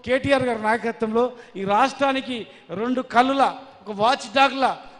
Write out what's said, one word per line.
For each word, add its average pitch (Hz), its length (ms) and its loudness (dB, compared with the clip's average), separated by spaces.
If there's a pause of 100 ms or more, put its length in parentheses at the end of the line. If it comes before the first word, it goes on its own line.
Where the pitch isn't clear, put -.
కేటీఆర్ 262 380 2
గారి 233 180 -2
నాయకత్వంలో 220 680 0 (240)
ఈ 190 80 -8
రాష్ట్రానికి 254 840 0 (220)
రెండు 233 320 -4
కళ్ళుల, 247 540 2 (320)
ఒక 208 80 -10
watch 220 400 0
డాగ్లా, 262 420 2 (220)